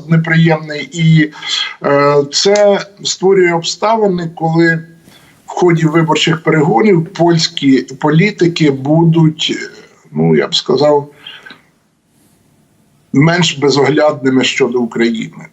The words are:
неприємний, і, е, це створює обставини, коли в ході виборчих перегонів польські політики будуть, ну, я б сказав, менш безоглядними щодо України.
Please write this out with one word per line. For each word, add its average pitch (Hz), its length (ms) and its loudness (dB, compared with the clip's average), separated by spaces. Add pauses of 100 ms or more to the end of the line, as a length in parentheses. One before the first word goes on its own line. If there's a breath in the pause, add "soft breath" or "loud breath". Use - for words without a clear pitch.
неприємний, 160 840 0
і, 160 380 2 (540 loud breath)
е, 143 320 2 (160)
це 202 540 2 (180)
створює 185 480 0
обставини, 180 800 -2
коли 165 500 0 (640 soft breath)
в - 80 -12
ході 165 320 2
виборчих 160 560 0
перегонів 170 640 2
польські 160 760 0
політики 165 880 0
будуть, 156 880 0 (540 loud breath)
ну, 80 240 0
я 139 120 -2
б - 60 -8
сказав, 147 560 0 (2000 loud breath)
менш 165 460 0
безоглядними 135 840 0
щодо 123 360 -2
України. 113 720 -4